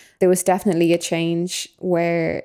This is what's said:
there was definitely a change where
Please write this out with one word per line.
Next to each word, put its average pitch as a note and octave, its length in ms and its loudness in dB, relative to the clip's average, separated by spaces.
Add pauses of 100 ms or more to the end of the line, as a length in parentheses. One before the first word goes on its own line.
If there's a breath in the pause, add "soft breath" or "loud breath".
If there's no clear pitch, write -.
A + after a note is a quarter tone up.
(180 soft breath)
there F#3 100 2
was F3+ 140 4
definitely F3 500 2
a E3+ 60 4
change E3+ 800 -4
where E3+ 680 -2